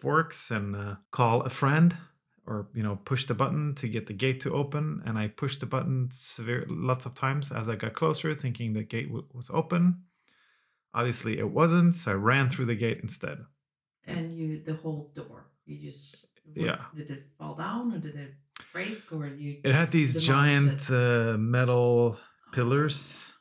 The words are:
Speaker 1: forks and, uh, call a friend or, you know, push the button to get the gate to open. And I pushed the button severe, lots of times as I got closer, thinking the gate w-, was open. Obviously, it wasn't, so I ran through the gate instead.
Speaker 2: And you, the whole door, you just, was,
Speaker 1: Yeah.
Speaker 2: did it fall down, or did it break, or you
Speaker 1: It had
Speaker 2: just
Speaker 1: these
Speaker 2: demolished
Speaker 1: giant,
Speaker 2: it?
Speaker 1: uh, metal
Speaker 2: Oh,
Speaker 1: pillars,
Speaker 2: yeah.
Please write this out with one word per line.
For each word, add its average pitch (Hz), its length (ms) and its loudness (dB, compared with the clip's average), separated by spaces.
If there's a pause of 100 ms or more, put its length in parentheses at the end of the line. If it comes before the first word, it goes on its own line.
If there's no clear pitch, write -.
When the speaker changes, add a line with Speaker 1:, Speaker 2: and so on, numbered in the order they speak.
Speaker 1:
forks 156 480 0
and, 101 260 -2
uh, 101 200 -8 (140)
call 120 320 4
a 131 80 -4
friend 160 440 6 (520)
or, 104 280 -6
you 113 80 -4
know, 104 220 -2
push 131 220 0
the 123 80 -2
button 139 400 0
to 127 140 -6
get 110 180 -4
the 107 80 -12
gate 131 260 0
to - 140 -4
open. 147 500 -4
And 110 140 -4
I 107 100 -2
pushed - 320 -6
the 131 60 -8
button 131 460 -2
severe, 120 560 -6
lots 127 380 -2
of 131 80 -10
times 139 380 -2
as 110 160 -4
I 113 80 -4
got 110 160 -6
closer, 156 420 0
thinking 117 380 -4
the 107 100 -2
gate 113 260 -6
w-, 113 240 -8
was 123 180 -14
open. 175 520 2 (920)
Obviously, 117 440 -2
it - 120 -2
wasn't, 170 440 6
so 113 180 -2
I - 20 2
ran 123 340 4
through 127 180 -2
the 117 80 0
gate 113 280 0
instead. - 360 -8 (680)
Speaker 2:
And 165 300 -6
you, 156 260 -6
the 160 120 -6
whole 156 400 -8
door, - 320 -16 (200)
you 147 240 -14
just, - 360 -16 (200)
was, - 200 -6
Speaker 1:
Yeah. - 180 -4 (100)
Speaker 2:
did 147 160 -14
it 135 160 -12 (120)
fall 151 160 -12
down, 220 380 -4
or 180 60 -6
did 147 180 -10
it 139 180 -14 (380)
break, 202 300 -8 (100)
or 151 140 -6
you 143 360 -10
Speaker 1:
It 135 120 4
had 160 80 6
Speaker 2:
just 165 100 0
Speaker 1:
these 147 220 4
Speaker 2:
demolished - 140 0
Speaker 1:
giant, 139 600 4
Speaker 2:
it? 120 440 4
Speaker 1:
uh, - 40 0
metal 120 800 4
Speaker 2:
Oh, - 340 -20
Speaker 1:
pillars, 139 760 0
Speaker 2:
yeah. - 120 -20